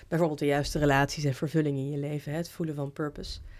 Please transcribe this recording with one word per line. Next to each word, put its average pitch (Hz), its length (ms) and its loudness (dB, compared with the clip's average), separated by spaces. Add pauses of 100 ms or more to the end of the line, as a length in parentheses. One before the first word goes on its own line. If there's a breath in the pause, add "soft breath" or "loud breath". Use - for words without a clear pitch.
bijvoorbeeld 160 320 2
de 151 60 0
juiste 143 340 2
relaties 143 440 4
en 143 100 2
vervulling 151 440 0
in 139 140 -2
je 147 60 -4
leven, 143 340 -4
hè, 151 60 -2
het 170 120 -4
voelen 156 260 -4
van 143 180 -6
purpose. - 460 -6 (200 soft breath)